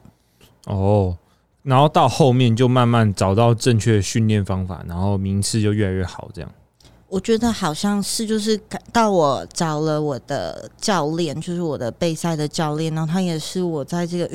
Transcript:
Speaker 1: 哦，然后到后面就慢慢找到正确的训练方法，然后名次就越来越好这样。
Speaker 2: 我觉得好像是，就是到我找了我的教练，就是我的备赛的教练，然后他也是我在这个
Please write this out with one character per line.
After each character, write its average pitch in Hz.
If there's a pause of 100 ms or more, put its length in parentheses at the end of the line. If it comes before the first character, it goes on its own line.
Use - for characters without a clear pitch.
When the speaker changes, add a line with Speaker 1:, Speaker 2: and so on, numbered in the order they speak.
(680)
Speaker 1:
哦， 98 (460)
然 131
后 147
到 151
后 131
面 123
就 123
慢 123
慢 113
找 95
到 117
正 117
确 110
的 101
训 113
练 104
方 92
法， 90
然 85
后 98
名 98
次 113
就 104
越 104
来 92
越 92
好 -
这 -
样。 62 (600)
Speaker 2:
我 190
觉 226
得 226
好 180
像 202
是， 220
就 220
是 214 (320)
到 226
我 139
找 156
了 151
我 147
的 87
教 175
练， 160
就 175
是 175
我 151
的 120
备 165
赛 165
的 151
教 151
练， 160
然 160
后 156
他 180
也 175
是 185
我 160
在 175
这 170
个 170